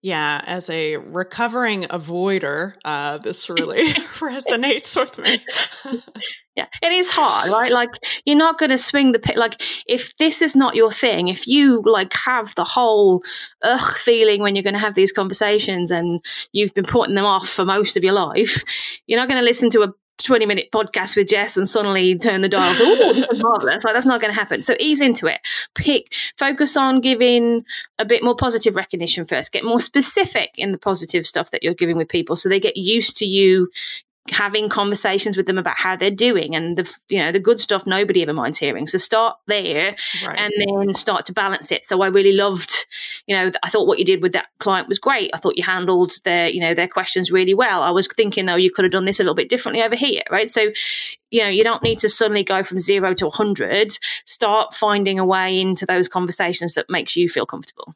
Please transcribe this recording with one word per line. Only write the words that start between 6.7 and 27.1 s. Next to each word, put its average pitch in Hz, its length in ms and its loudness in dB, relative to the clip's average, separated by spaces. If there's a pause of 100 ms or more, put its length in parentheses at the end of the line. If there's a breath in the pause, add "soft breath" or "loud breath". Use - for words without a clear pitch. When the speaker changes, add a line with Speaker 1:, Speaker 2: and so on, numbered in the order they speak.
Speaker 2:
it 339 80 2
is 359 180 2
hard, 254 400 0
right? 233 220 2
Like, 240 180 2 (360 loud breath)
you're 294 120 4
not 320 220 4
gonna 269 180 2
swing 269 340 2
the 226 60 2
pi-, - 160 0
like, 226 260 -2 (280 loud breath)
if 247 300 -4
this 320 220 2
is 320 160 2
not 269 200 4
your 226 160 4
thing, 190 360 0
if 180 200 -6
you, 262 340 6
like, 202 320 2
have 240 400 -2
the 175 100 -2
whole 208 600 4 (400 loud breath)
ugh 240 320 2
feeling 220 460 4
when 202 140 2
you're 196 80 0
gonna 202 140 -2
have 208 160 -2
these 196 180 4
conversations 196 800 0
and 170 340 -2 (280 loud breath)
you've 202 240 0
been 202 80 0
putting 202 320 2
them 196 100 2
off 190 240 2
for 185 160 -2
most 202 320 0
of 175 60 2
your 190 100 4
life, 196 500 0 (440 loud breath)
you're 226 120 0
not 254 100 -2
gonna 262 120 2
listen 240 300 2
to 220 100 6
a 196 120 0 (260)
twenty-minute 214 520 0
podcast 202 440 -2
with 202 120 4
Jess 208 300 0
and 196 100 0
suddenly 190 520 2
turn 190 220 0
the 190 80 2
dial 185 260 2
to, 226 80 4
"Oh, 415 300 6
this 254 180 2
is 220 100 -2
Speaker 1:
<laughs> - 0 -
Speaker 2:
marvelous." 208 420 0
Like, 220 120 2
that's 247 100 0
not 247 160 2
gonna 214 120 -2
happen. 202 280 -4
So - 180 0
ease 294 220 0
into 240 240 2
it. - 160 -2 (320 loud breath)
Pick, - 400 -2 (240 loud breath)
focus 277 400 0
on 262 240 4
giving 240 640 4 (320 loud breath)